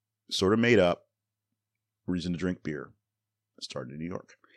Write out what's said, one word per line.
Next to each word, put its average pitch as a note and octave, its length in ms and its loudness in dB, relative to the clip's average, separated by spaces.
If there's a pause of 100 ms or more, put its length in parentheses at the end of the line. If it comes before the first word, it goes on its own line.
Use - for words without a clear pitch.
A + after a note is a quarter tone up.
(320)
sort F#2+ 200 2
of A2 60 4
made A#2 220 6
up F2 260 2 (1040)
reason F2+ 240 -2
to E2 60 -4
drink F2+ 260 -4
beer. C#2+ 260 -8 (640)
It - 60 -20
started C2 300 -10
in D2+ 80 -12
New E2 80 -8
York. - 260 -12 (220)